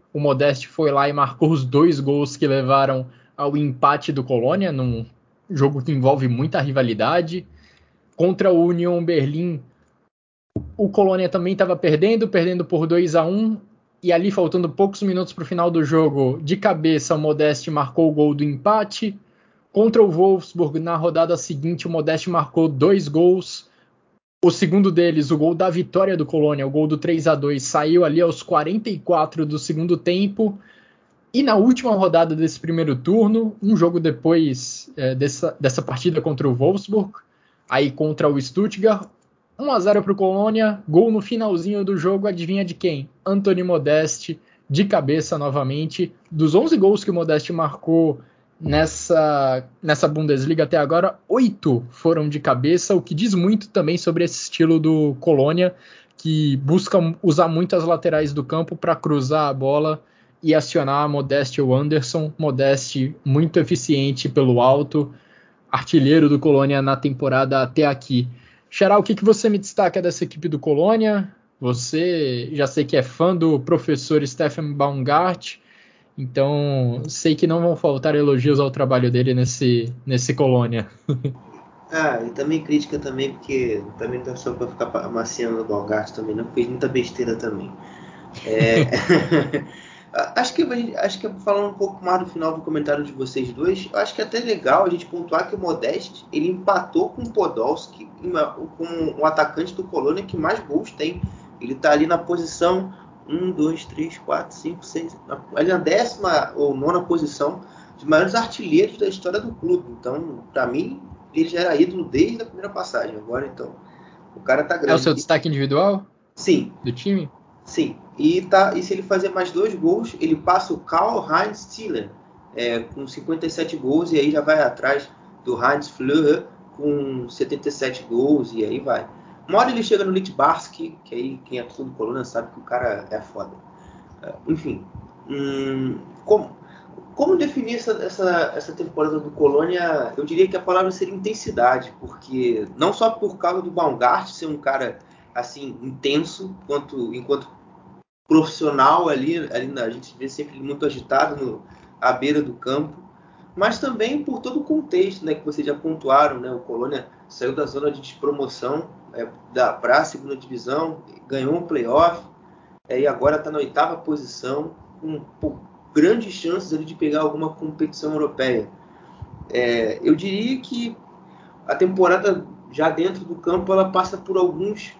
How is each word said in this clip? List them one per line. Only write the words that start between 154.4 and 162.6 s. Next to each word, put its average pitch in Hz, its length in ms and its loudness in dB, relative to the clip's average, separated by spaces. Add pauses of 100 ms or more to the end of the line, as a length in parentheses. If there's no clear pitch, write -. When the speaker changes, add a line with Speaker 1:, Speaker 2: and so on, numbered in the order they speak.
Speaker 2:
o 285 40 -6
contexto, 196 640 -2
né, 156 100 -2
que - 100 -14
vocês 147 200 -6
já 143 100 -2
pontuaram, 143 640 2
né, 127 120 -8
o 120 80 -8
Colônia 131 480 -6 (200)
saiu 127 260 -6
da 147 120 -4
zona 143 260 -4
de 135 100 -14
despromoção, 139 880 -6 (240)
é, 113 140 -8 (260)
da, 123 200 2
pra 131 320 2
segunda 135 300 -10
divisão, 135 680 -6 (240)
ganhou 135 280 -2
um 175 60 -2
playoff, 156 600 2 (640)